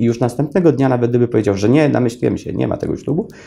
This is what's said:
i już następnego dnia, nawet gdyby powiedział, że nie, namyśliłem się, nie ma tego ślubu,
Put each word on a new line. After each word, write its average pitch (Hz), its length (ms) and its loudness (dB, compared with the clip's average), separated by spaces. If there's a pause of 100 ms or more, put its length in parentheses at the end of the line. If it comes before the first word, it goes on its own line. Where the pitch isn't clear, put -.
i 117 40 0
już 117 160 0
następnego 147 520 2
dnia, 131 160 0
nawet 120 220 0
gdyby 120 180 2
powiedział, 104 280 0
że 101 120 0
nie, 147 200 4
namyśliłem 117 500 0
się, - 140 -10
nie 123 160 -2
ma - 80 -2
tego - 200 -4
ślubu, 185 320 -4 (180)